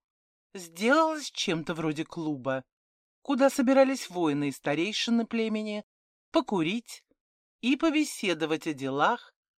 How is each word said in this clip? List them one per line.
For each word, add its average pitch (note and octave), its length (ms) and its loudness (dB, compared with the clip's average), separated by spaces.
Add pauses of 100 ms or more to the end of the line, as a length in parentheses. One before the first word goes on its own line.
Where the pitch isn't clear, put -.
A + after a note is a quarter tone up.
(540)
сделалась B3+ 800 0
чем-то E3 420 -4
вроде D#3 300 -4
клуба, C3+ 600 -6 (580)
куда C4+ 280 4
собирались C4+ 580 4
воины D3 420 0
и - 20 -4
старейшины G#3 760 -2
племени G#3+ 580 -4 (460)
покурить G#3 760 -2 (560)
и B3 140 2
побеседовать F#3 960 0
о D#3 40 -2
делах C#3+ 640 -2 (260)